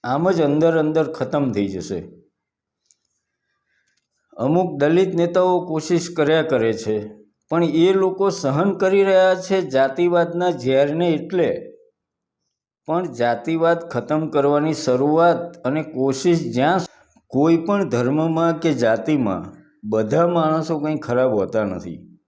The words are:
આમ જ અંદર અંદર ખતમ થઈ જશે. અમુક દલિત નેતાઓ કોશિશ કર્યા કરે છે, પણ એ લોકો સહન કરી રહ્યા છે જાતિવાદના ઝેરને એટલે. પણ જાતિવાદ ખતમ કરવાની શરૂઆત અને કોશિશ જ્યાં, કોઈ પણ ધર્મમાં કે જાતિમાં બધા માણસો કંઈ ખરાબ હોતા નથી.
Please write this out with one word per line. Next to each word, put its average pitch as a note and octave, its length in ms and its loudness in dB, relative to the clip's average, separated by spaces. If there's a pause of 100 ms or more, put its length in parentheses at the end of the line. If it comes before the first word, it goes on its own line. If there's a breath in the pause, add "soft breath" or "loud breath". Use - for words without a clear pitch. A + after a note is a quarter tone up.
આમ D3+ 260 2
જ E3+ 120 2
અંદર D#3 340 2
અંદર D#3 360 0
ખતમ C3+ 400 -2
થઈ G2+ 160 -2
જશે. F2+ 400 -8 (2250)
અમુક D3+ 440 0
દલિત E3+ 340 2
નેતાઓ F3 520 2
કોશિશ D#3+ 500 -2
કર્યા D#3 260 2
કરે A#2 300 0
છે, G#2+ 360 -4 (420)
પણ E3+ 140 2
એ E3 280 2
લોકો F#3+ 380 0
સહન D#3 420 0
કરી G3 320 2
રહ્યા F#3 300 4
છે F#3 280 -2
જાતિવાદના E3 880 0
ઝેરને C#3+ 600 0
એટલે. D#3 640 -2 (1120)
પણ E3 260 -4
જાતિવાદ E3 760 0
ખતમ D3+ 400 -2
કરવાની D3 460 2
શરૂઆત D3 840 0
અને D3 240 -4
કોશિશ C3+ 720 -2
જ્યાં, D#3+ 260 2 (460 soft breath)
કોઈ D#3+ 300 2
પણ F#3+ 320 -2
ધર્મમાં D#3 720 0
કે D#3+ 140 0
જાતિમાં A2+ 800 0 (320 loud breath)
બધા A2 420 0
માણસો D#3+ 520 0
કંઈ D3+ 180 -4
ખરાબ B2+ 340 0
હોતા G#2+ 340 -2
નથી. F2+ 640 -10